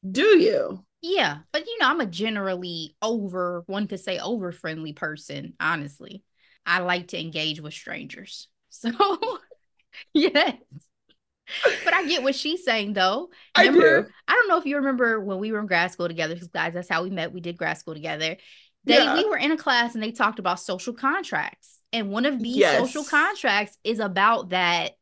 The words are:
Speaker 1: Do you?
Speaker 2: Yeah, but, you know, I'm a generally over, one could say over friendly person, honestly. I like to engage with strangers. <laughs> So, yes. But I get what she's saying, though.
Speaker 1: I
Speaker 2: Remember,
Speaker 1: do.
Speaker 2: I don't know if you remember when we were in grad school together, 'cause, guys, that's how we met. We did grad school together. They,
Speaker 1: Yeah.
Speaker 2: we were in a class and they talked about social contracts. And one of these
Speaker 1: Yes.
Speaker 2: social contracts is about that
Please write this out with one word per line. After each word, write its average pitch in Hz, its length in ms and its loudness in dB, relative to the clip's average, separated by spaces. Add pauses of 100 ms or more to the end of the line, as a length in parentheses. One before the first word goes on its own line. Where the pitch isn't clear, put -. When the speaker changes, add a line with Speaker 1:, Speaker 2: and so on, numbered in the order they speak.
Speaker 1:
Do 330 300 6
you? - 460 2 (180)
Speaker 2:
Yeah, 294 360 0 (140)
but, 320 140 -4
you 466 120 -10
know, 285 100 2
I'm 311 120 0
a 247 60 -2
generally 180 920 -6
over, 185 640 -4
one 196 220 -4
could 185 120 -8
say 185 180 -6
over 190 340 -6
friendly 160 400 -10
person, 151 680 -10
honestly. 156 640 -6 (440)
I 175 140 2
like 180 280 -2
to 170 120 -8
engage 156 400 -6
with 151 140 -14
strangers. - 760 -14
<laughs> - 40 -20 (160)
So, - 180 -6 (1200)
yes. 302 400 4 (1300)
But 330 100 2
I 370 120 0
get 302 160 0
what 269 140 2
she's 330 280 -4
saying, 214 280 0
though. 202 380 2 (240)
Speaker 1:
I 349 120 8
Speaker 2:
Remember, 320 140 8 (240)
Speaker 1:
do. - 20 -12 (220)
Speaker 2:
I - 40 4
don't 440 160 4
know 349 100 4
if 359 80 -2
you 285 100 0
remember 247 440 2
when 190 180 -4
we 214 140 -4
were 214 60 -2
in 208 80 -4
grad 180 240 2
school 175 180 -4
together, 165 280 -4
'cause, 175 120 -16
guys, 170 260 -4
that's 175 140 -8
how 170 140 0
we 185 80 -6
met. 165 220 -6
We 180 80 -12
did 175 160 -8
grad 160 220 -4
school 160 160 -14
together. 156 420 -6 (480)
They, 233 100 4
Speaker 1:
Yeah. 285 200 6
Speaker 2:
we 359 100 2
were 403 140 0
in 285 140 0
a 320 40 0
class 240 380 0
and 220 80 -4
they 220 100 -6
talked 220 260 0
about 180 220 -2
social 190 340 -6
contracts. - 840 -4 (120)
And 214 180 -4
one 226 160 0
of 285 140 0
these 233 180 -4
Speaker 1:
Yes. 151 200 6
Speaker 2:
social 277 260 0
contracts 294 800 0
is 220 140 -2
about 202 520 2
that 175 520 2